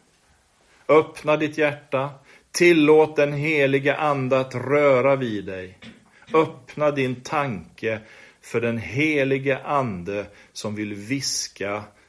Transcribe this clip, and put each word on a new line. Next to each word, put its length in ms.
Öppna 500
ditt 200
hjärta. 520
Tillåt 640
den 180
helige 640
ande 420
att 160
röra 600
vid 300
dig. 340
Öppna 580
din 300
tanke 800
för 200
den 160
helige 840
ande 640
som 220
vill 180
viska 920